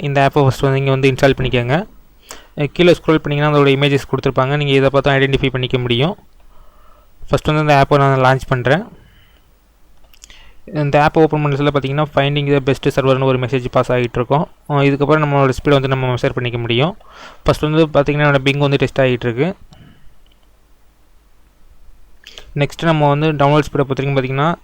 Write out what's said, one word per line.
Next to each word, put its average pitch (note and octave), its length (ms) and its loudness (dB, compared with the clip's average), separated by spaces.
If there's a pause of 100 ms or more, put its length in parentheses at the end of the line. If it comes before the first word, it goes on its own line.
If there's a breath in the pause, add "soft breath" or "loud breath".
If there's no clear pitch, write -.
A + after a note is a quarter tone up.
இந்த C#3+ 180 -2
ஆப்பை C#3 220 2
ஃபர்ஸ்ட் C3 200 0
வந்து C3+ 160 0
நீங்க C#3 120 0
வந்து C3+ 180 0
இன்ஸ்டால் C3+ 280 2
பண்ணிக்கோங்க. B2 400 -2 (800 loud breath)
அஹ், D3 160 -4
கீழே F3 220 4
ஸ்க்ரோல் D#3 240 0
பண்ணீங்கன்னா D3 320 -2
அதோட C#3+ 220 2
இமேஜஸ் C#3 360 0
கொடுத்திருப்பாங்க. C3 480 -2
நீங்க C#3+ 160 -2
இதை C3+ 180 2
பார்த்து C#3 220 2
ஐடென்டிஃபை C3+ 380 0
பண்ணிக்க B2+ 280 -4
முடியும். B2 360 -2 (1040 soft breath)
ஃபர்ஸ்ட் - 260 -4
வந்து D#3 160 0
இந்த D3+ 140 2
ஆப்பை C#3 220 4
நான் C3+ 240 2
லான்ச் C3 260 2
பண்றேன். B2+ 360 0 (1900 soft breath)
இந்த D3 260 0
ஆப்பை D#3 220 2
ஓப்பன் D3+ 200 2
பண்ண C#3+ 140 0
சொல்ல C#3+ 140 0
பார்த்தீங்கன்னா, C#3+ 400 -2
finding C#3+ 360 0
the C#3+ 140 2
best C3+ 280 -2
server-னு C3+ 360 0
ஒரு C3 140 2
மெசேஜ் B2+ 320 -4
பாஸ் C3 220 0
ஆகிட்டு B2 260 -2
இருக்கும். C#3+ 280 0 (220)
அஹ், C#3+ 140 0
இதுக்கப்புறம் C#3+ 400 2
நம்மளோட C#3 280 2
ஸ்பீடை C#3+ 220 -2
வந்து C#3 160 2
நம்ம C3 200 -2
மெஷர் B2 240 -2
பண்ணிக்க B2 260 -6
முடியும். A#2+ 360 -2 (460 loud breath)
ஃபர்ஸ்ட் - 220 0
வந்து D#3 240 2
பார்த்தீங்கன்னா, D3 400 0
என்னோட C#3+ 160 2
Bing C#3 160 0
வந்து C#3 200 2
டெஸ்ட் C3+ 220 -2
ஆகிட்டு B2+ 260 0
இருக்கு. B2 220 -2 (3000 loud breath)
நெக்ஸ்ட் C#3+ 280 -4
நம்ம D#3 240 2
வந்து D3 240 0
டவுன்லோட் C#3+ 320 2
ஸ்பீடை - 200 -2
பொறுத்த C3+ 100 -4
வரைக்கும் C#3 200 -2
பார்த்தீங்கன்னா, C3+ 340 -2 (160)